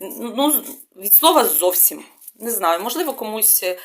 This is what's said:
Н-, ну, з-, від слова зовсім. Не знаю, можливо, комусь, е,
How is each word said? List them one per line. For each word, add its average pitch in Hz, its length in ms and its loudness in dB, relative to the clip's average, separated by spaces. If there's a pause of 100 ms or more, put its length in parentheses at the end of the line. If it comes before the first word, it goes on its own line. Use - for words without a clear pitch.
Н-, 226 340 -10
ну, 285 160 2
з-, - 500 -8
від 202 120 0
слова 311 320 6
зовсім. 175 600 0 (340)
Не 233 120 -6
знаю, 175 280 0
можливо, 277 340 -4
комусь, 214 500 0
е, 180 220 -2